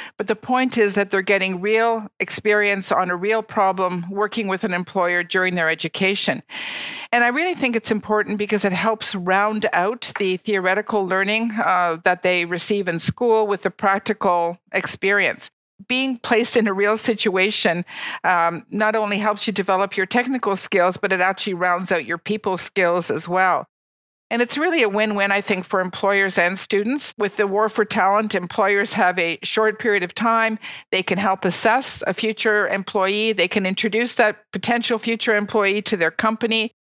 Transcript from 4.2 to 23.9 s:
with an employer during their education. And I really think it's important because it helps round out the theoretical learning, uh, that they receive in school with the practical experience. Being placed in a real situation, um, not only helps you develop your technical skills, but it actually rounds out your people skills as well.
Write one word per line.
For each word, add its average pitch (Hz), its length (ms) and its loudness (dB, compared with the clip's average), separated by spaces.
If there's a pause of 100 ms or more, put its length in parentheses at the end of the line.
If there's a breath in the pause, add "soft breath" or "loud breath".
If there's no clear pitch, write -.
with 190 160 -2
an 196 100 -2
employer 175 500 0
during 180 320 0
their 165 140 2
education. 165 760 -2 (680 loud breath)
And 240 120 4
I 240 60 4
really 330 260 0
think 247 200 -2
it's 220 140 -4
important 208 480 0
because 202 280 0
it 190 80 0
helps 214 420 -2
round 202 580 0
out 196 460 -2
the 185 180 0
theoretical 196 680 0
learning, 202 460 0
uh, 180 500 2
that 180 180 2
they 180 240 2
receive 180 420 -2
in 170 120 -2
school 220 480 2
with 202 160 -2
the 185 80 -2
practical 190 880 0 (140)
experience. 190 760 -2 (380)
Being 262 300 0
placed 233 400 2
in 226 100 4
a 196 60 0
real 208 240 2
situation, 190 880 0 (380 loud breath)
um, 170 480 2
not 214 240 0
only 208 240 0
helps 214 260 -2
you 220 80 -2
develop 190 420 0
your 190 120 0
technical 240 500 0
skills, 180 400 2
but 190 160 -2
it 180 80 0
actually 190 320 0
rounds 180 380 0
out 165 140 0
your 170 120 -6
people 196 400 -4
skills 175 540 0
as 156 160 -4
well. 180 400 2 (640)